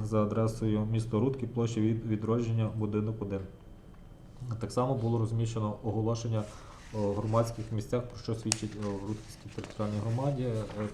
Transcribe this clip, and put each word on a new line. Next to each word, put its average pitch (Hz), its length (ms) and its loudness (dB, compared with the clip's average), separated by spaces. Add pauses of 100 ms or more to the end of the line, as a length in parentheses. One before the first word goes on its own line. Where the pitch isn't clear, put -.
за 107 200 4
адресою 107 680 2
місто 110 280 2
Рудки, 131 280 2
площа 113 340 0
від-, 110 240 4
Відродження, 110 720 2
будинок 107 460 0
один. 98 200 -2 (1160)
Так 104 120 -4
само 127 240 2
було 117 220 2
розміщено 113 680 0
оголошення, 110 600 0 (520)
е, 104 120 2
в 101 80 2
громадських 113 560 0
місцях, 113 360 -2
про - 100 -12
що - 180 -2
свідчить, 110 400 4
е, 104 120 -4
в 101 200 -2
Рудківській - 480 -6
територіальній 104 500 -2
громаді, 127 380 2
е, 113 200 0 (300)